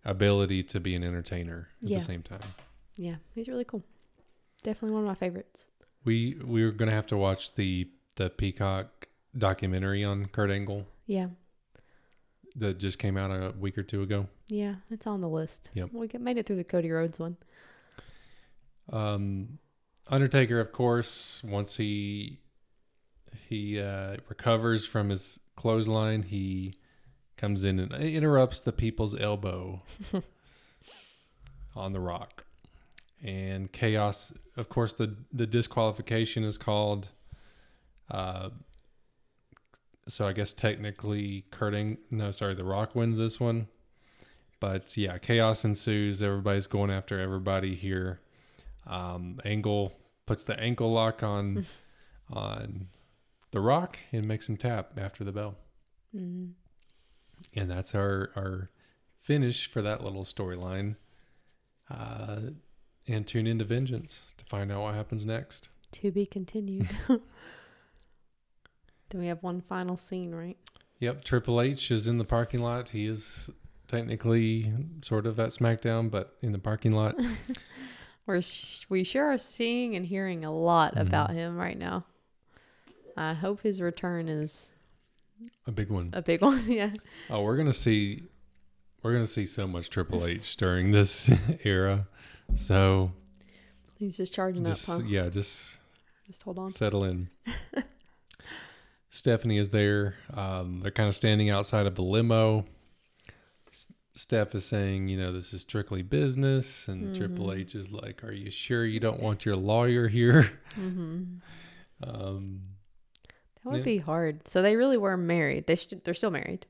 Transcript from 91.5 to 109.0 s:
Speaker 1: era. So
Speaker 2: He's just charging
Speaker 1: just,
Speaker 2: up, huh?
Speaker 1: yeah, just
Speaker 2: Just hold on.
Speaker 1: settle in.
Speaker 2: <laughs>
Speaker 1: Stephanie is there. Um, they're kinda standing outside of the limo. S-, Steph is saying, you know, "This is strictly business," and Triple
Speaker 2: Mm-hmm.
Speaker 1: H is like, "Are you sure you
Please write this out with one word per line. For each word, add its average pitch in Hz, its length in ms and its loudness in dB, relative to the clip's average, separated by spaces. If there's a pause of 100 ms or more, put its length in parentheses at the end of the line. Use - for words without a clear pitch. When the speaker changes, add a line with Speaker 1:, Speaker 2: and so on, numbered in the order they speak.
Speaker 1:
era. 98 420 4 (480)
So 95 560 6 (880)
Speaker 2:
He's 196 160 -4
just 185 180 -4
charging 185 300 -2
Speaker 1:
just, 104 240 -2
Speaker 2:
up, 170 140 -2
huh? 113 60 -2
Speaker 1:
yeah, 95 200 2
just - 500 -6 (500)
Speaker 2:
Just - 160 -20
hold 180 160 -8
on. 190 100 -6
Speaker 1:
settle 101 340 0
in. 90 320 -2
Speaker 2:
<laughs> - 480 -6 (1300)
Speaker 1:
Stephanie 113 480 2
is 98 140 2
there. 104 440 4 (180)
Um, 92 480 -4
they're 98 100 -4
kinda 107 200 2
standing 107 380 4
outside 101 360 2
of 95 100 0
the 92 60 -2
limo. 110 640 4 (1040)
S-, - 180 -16 (260)
Steph - 420 0
is 98 80 -2
saying, 98 460 0
you 95 80 -2
know, 92 160 -2
"This 90 200 -8
is 87 100 -8
strictly 101 380 -4
business," 135 840 0
and 135 280 -6
Triple 180 320 -2
Speaker 2:
Mm-hmm. 95 120 -2
Speaker 1:
H 92 160 -8
is 98 160 -10
like, 107 320 -12
"Are 110 80 -10
you 101 180 -10
sure 117 360 0
you 110 160 0